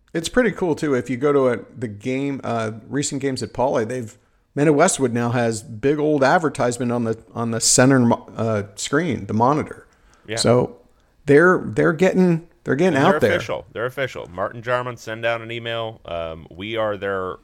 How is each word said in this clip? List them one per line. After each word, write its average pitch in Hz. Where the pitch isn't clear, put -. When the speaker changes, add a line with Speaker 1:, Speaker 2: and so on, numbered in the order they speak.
Speaker 1:
It's 165
pretty 240
cool, 160
too. 151
If 120
you 127
go 143
to 131
a, 117
the 113
game, 131
uh, 113
recent 139
games 131
at 107
Pauley, 127
they've, 123
Men 147
of 151
Westwood 139
now 120
has 117
big 135
old 147
advertisement 127
on 120
the, 113
on 117
the 113
center 131
mo-, 117
uh, 107
screen, 143
the 107
monitor. 120
Speaker 2:
Yeah. 107
Speaker 1:
So 120
they're, 165
they're 151
getting, 175
they're 131
getting 165
Speaker 2:
And 143
Speaker 1:
out 190
Speaker 2:
they're -
Speaker 1:
there. 120
Speaker 2:
official. 71
They're 110
official. 127
Martin 98
Jarman, 123
send 113
out 117
an 113
email. 117
Um, 82
we 104
are 110
their 95